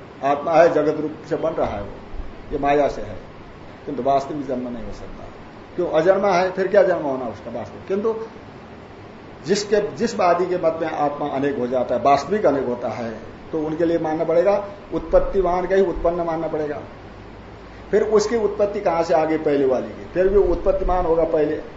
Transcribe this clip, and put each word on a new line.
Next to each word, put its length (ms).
आत्मा 280
है, 200
जगत 280
रूप 120
से 80
बन 140
रहा 200
है 120
वो, 80
ये 60
माया 300
से 140
है, 140
किंतु 160
वास्तविक 440
जन्म 220
नहीं 180
हो 60
सकता। 320
क्यों? 120
अजन्मा 400
है, 220
फिर 160
क्या 160
जन्म 200
होना 220
उसका 340
वास्तविक? 300
किंतु 280
जिसके, 500
जिस 200
वादी 300
के 100
मत 260
में 80
आत्मा 380
अनेक 300
हो 80
जाता 280
है, 80
वास्तविक 440
अनेक 200
होता 220
है, 220
तो 60
उनके 260
लिए 140
मानना 260
पड़ेगा 440
उत्पत्तिवान 720
का 100
ही 100
उत्पन्न 340
मानना 280
पड़ेगा। 300
फिर 120
उसकी 340
उत्पत्ति 440
कहां 240
से 100
आ 100
गई? 140
पहले 280
वाली 220
की, 260
फिर 140
भी 80
उत्पत्तिमान 680
होगा, 180
पहले 380